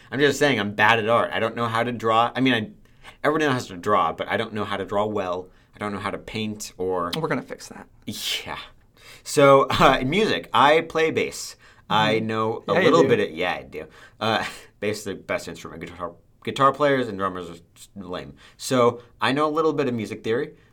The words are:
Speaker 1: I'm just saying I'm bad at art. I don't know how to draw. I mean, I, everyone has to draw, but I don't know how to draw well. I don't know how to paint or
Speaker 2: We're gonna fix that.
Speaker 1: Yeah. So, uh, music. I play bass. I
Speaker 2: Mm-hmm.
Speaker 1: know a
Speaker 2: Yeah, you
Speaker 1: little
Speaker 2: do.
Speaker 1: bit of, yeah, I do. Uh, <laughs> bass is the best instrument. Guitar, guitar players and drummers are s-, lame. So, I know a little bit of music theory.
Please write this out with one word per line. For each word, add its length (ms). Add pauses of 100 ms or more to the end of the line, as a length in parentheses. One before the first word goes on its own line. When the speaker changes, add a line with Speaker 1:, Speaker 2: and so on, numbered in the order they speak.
(120)
Speaker 1:
I'm 80
just 180
saying 220
I'm 140
bad 260
at 80
art. 240
I 80
don't 160
know 120
how 160
to 100
draw. 420
I 60
mean, 120
I, 160 (540)
everyone 300
has 140
to 100
draw, 340
but 160
I 80
don't 180
know 120
how 100
to 80
draw 220
well. 420 (260)
I 60
don't 140
know 60
how 120
to 60
paint 600
or 380
Speaker 2:
We're 140
gonna 120
fix 280
that. 180 (180)
Speaker 1:
Yeah. 520 (640)
So, 460
uh, 360
music. 480
I 280
play 300
bass. 440 (340)
I 260
Speaker 2:
Mm-hmm. 120
Speaker 1:
know 400
a 60
Speaker 2:
Yeah, 60
you 60
Speaker 1:
little 180
Speaker 2:
do. 60
Speaker 1:
bit 100 (100)
of, 60
yeah, 180
I 100
do. 220 (340)
Uh, 240 (180)
<laughs> 200
bass 180
is 60
the 100
best 320
instrument. 340
Guitar, 300 (320)
guitar 300
players 340
and 100
drummers 320
are 40
s-, 420
lame. 380 (240)
So, 420 (220)
I 100
know 160
a 60
little 200
bit 140
of 60
music 320
theory. 300 (180)